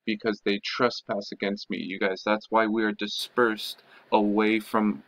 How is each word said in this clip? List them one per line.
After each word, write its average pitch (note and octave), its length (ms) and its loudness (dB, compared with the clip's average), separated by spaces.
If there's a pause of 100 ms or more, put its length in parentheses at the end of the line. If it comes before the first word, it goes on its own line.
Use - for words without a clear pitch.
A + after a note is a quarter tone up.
because G#2+ 360 -2
they G2+ 200 0
trespass - 720 -4
against G2+ 380 -4
me." F#2 80 -6
You F#2+ 200 -8
guys, F#2+ 260 -2
that's G#2+ 280 0
why A2 160 4
we A2 160 0
are G#2+ 80 0
dispersed A2 920 -2 (300)
away G#2+ 480 4
from G#2+ 460 0